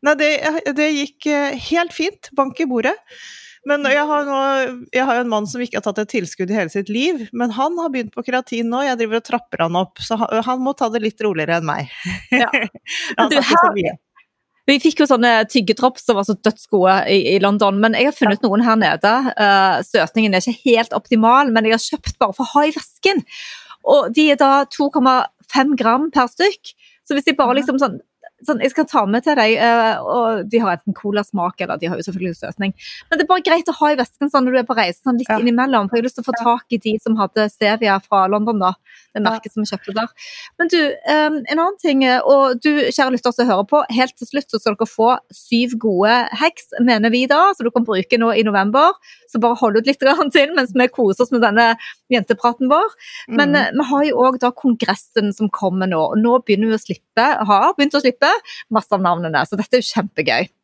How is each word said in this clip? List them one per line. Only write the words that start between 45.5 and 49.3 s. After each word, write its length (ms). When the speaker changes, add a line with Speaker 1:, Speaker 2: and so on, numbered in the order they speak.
Speaker 2:
gode 540
hacks, 340
mener 340
vi 120
da, 280
så 80
du 80
kan 140
bruke 340
nå 180
i 60
november. 480